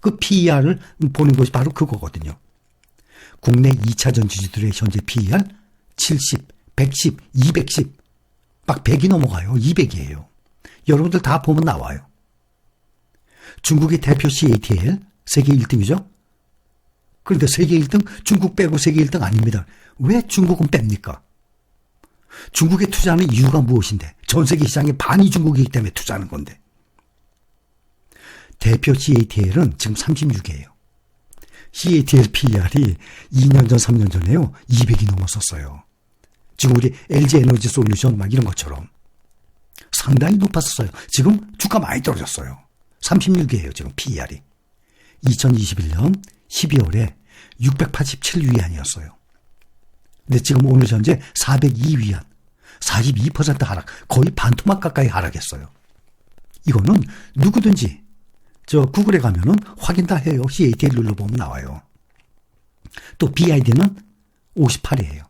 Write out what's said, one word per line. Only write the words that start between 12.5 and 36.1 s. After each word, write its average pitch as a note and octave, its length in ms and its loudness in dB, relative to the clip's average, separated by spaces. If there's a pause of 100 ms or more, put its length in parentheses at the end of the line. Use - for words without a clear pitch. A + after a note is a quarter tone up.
중국의 D#3 380 2
대표 C#3+ 280 2
씨에이티엘, A#2 720 0 (260)
세계 C#3 260 2
일 B2 140 2
등이죠. B2+ 420 -2 (1160)
그런데 D3+ 220 2
세계 E3 300 2
일 D3+ 120 0
등, G#3 120 2 (240)
중국 F#3 320 0
빼고 D#3+ 220 0
세계 D#3 240 2
일 C#3+ 80 0
등 D#3+ 120 -4
아닙니다. G#2+ 440 0 (320)
왜 A3 280 0
중국은 F3 420 2
뺍니까? A2 520 -4 (1300)
중국에 F3+ 340 0
투자하는 F3 460 0
이유가 C3 280 2
무엇인데? G#2 540 -2 (120)
전 D3+ 200 0
세계 D3+ 200 0
시장의 D3 300 -2
반이 G3 340 4
중국이기 D3+ 400 2
때문에 A2 200 -2
투자하는 F#2+ 380 -10
건데. - 300 -12 (2000)
대표 A2+ 360 2
씨에이티엘은 A#2 800 0
지금 G#2+ 200 -6
삼십육이에요. G2+ 720 -4 (1040)
씨에이티엘 C#3+ 600 2
피이알이 G#2+ 640 0 (340)
이 C3 180 2
년 C3+ 200 6
전, B2 100 4
삼 A#2+ 200 2
년 G#2 100 2
전에요. F#2+ 440 0 (160)
이백이 A#2 360 2
넘었었어요. F2+ 800 -6 (760)